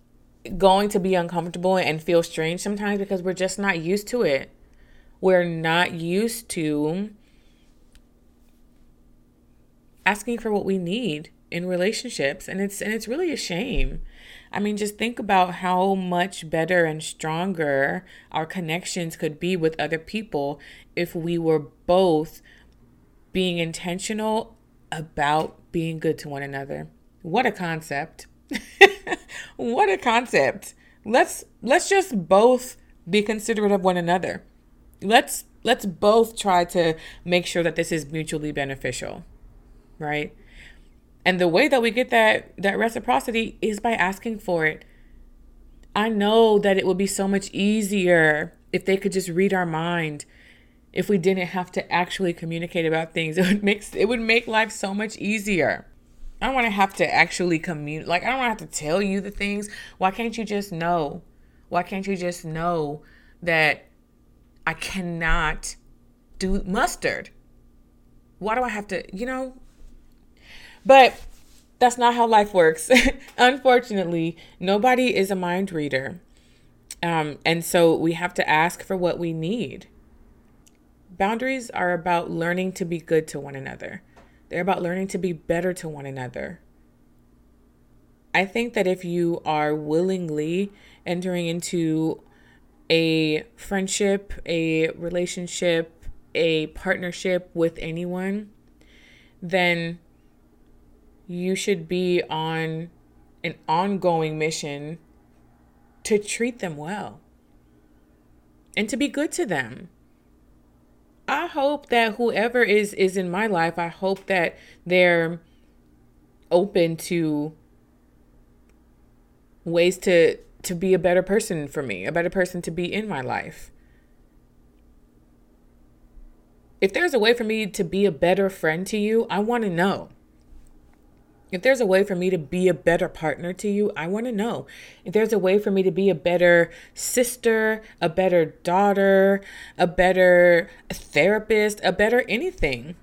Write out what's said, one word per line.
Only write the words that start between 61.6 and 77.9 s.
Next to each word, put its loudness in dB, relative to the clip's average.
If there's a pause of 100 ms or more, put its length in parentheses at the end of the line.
Why 0
can't -8
you -2
just -8
know -4 (400)
that 0 (800)
I 0
cannot -2 (640)
do -2
mustard? -2 (1080)
Why -4
do 0
I -2
have -6
to, -6 (100)
you -8
know? -8 (1300)
But 10 (600)
that's 4
not 4
how 4
life 4
works. 4 (260)
<laughs> -14
Unfortunately, 2 (240)
nobody 2
is 2
a -2
mind -2
reader. -4 (800)
Um, -2
and 0
so 4